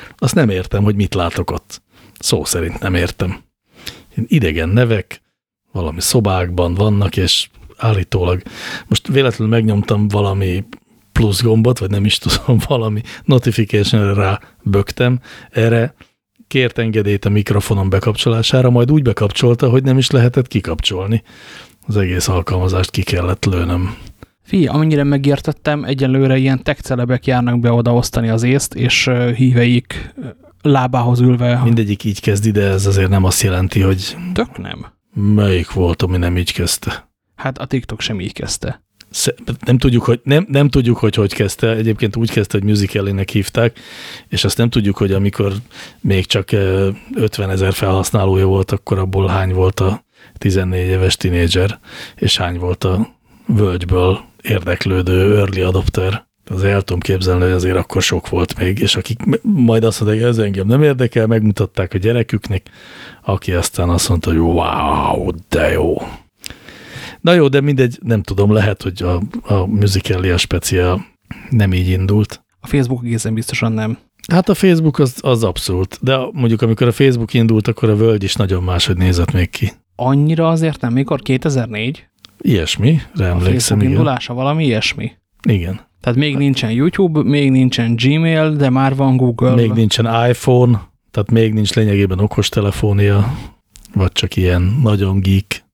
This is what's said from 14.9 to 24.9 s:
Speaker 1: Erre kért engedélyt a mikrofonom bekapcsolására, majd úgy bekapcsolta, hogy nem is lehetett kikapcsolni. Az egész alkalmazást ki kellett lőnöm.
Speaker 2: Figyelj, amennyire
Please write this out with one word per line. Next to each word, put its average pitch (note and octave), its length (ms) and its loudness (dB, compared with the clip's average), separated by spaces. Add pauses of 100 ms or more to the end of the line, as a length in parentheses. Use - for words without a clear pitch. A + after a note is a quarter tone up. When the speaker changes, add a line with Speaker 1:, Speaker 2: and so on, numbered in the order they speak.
Speaker 1:
Erre A2+ 440 2 (540)
kért B2+ 300 0
engedélyt G#2+ 460 0
a - 40 0
mikrofonom G2+ 600 0
bekapcsolására, A2+ 840 2
majd A#2+ 200 4
úgy D3+ 120 4
bekapcsolta, A#2+ 680 2
hogy B2+ 140 4
nem C3 160 2
is B2+ 120 0
lehetett A#2+ 380 2
kikapcsolni. G2 720 -2 (640)
Az G#2 100 -2
egész F#2 320 0
alkalmazást F#2 600 0
ki - 120 -2
kellett F2+ 420 -2
lőnöm. F2+ 520 -2 (460)
Speaker 2:
Figyelj, F#3 240 0
amennyire D3+ 380 0